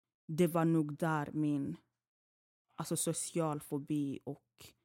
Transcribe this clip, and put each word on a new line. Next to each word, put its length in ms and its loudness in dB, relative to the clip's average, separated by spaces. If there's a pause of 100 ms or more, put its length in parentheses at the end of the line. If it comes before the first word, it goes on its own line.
(260)
det 200 4
var 180 4
nog 320 4
där 360 0
min, 440 0 (1000)
alltså, 200 -4
social 640 -2
fobi 640 -2
och 400 -12 (200)